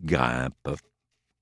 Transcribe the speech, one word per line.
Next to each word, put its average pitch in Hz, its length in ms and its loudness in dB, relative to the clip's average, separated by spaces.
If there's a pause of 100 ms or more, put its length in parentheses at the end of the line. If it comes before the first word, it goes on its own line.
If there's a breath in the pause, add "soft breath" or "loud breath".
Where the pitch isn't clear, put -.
grimpent. 65 720 0 (680)